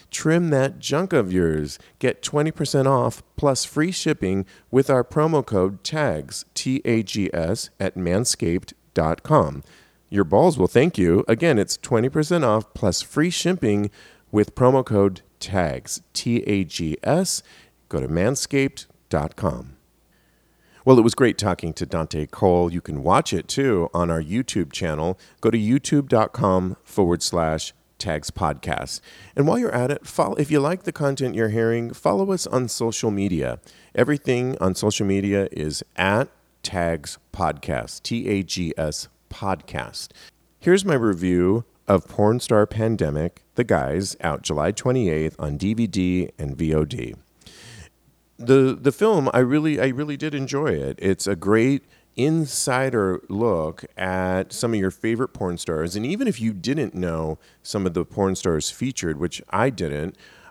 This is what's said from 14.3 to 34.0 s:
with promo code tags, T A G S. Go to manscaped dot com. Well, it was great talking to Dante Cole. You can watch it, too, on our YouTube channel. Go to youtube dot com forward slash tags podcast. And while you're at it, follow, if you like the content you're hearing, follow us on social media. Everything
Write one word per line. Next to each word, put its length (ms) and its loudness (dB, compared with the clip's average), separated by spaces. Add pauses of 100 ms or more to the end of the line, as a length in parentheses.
with 240 2
promo 280 4
code 380 2 (180)
tags, 640 -4 (120)
T 240 -2 (100)
A 160 2
G 400 -4
S. 400 0 (460)
Go 120 -2
to 60 -4
manscaped 800 -2 (200)
dot 280 -2
com. 420 -4 (1080)
Well, 140 10
it 40 10
was 120 2
great 220 4
talking 380 -2
to 100 -6
Dante 400 -4
Cole. 480 2
You 80 -6
can 220 -8
watch 280 2
it, 160 -2
too, 460 0
on 180 0
our 100 -2
YouTube 520 -4
channel. 440 -4 (220)
Go 100 2
to 80 4
youtube 520 0
dot 240 2
com 500 0
forward 400 2
slash 500 -2 (260)
tags 320 -6
podcast. 680 -4 (340)
And 140 2
while 100 4
you're 140 -2
at 200 0
it, 140 -8
follow, 300 -2
if 160 -2
you 80 4
like 240 -2
the 80 -8
content 440 -2
you're 120 0
hearing, 460 0
follow 400 0
us 120 -4
on 220 -2
social 440 -2
media. 500 -2 (340)
Everything 640 0